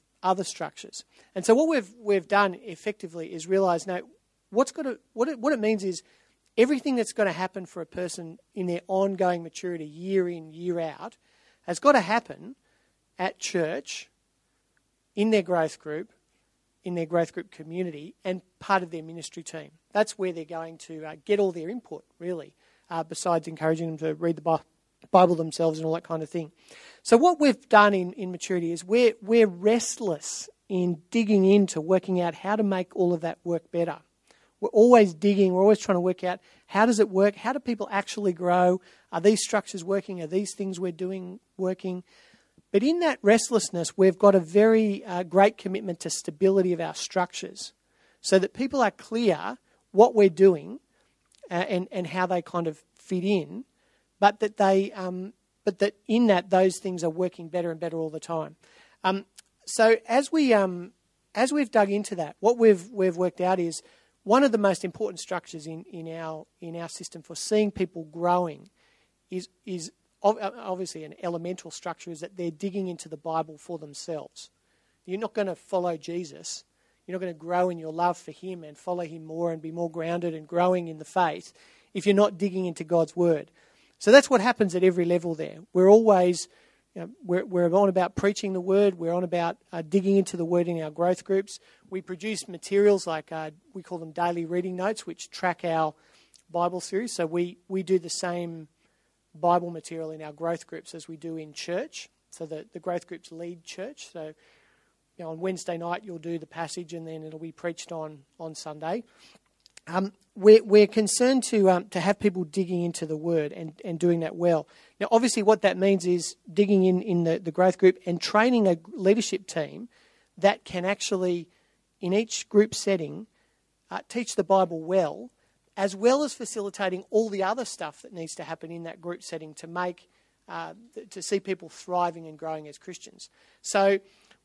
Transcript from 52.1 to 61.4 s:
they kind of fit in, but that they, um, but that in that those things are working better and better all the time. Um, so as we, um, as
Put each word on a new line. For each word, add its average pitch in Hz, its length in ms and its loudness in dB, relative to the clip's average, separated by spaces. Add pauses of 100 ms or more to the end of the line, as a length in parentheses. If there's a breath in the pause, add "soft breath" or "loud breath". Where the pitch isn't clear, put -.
they 180 160 -2
kind 170 240 -6
of 156 160 -8 (120)
fit 180 300 -6
in, 190 400 -2 (560)
but 202 200 4
that 214 160 -4
they, 196 360 2
um, 185 400 -10 (320)
but 196 140 -2
that 202 160 0 (140)
in 233 180 4
that 185 240 2
those 185 280 4
things 180 260 -6
are 165 60 -2
working 170 380 -6
better 170 220 -4
and 165 100 -10
better 165 160 -6
all 160 140 -4
the 156 100 -12
time. 160 360 -8 (480 soft breath)
Um, 190 200 0 (400)
so 226 320 4 (100)
as 269 260 0
we, 294 200 4
um, 185 400 0 (420)
as 254 180 0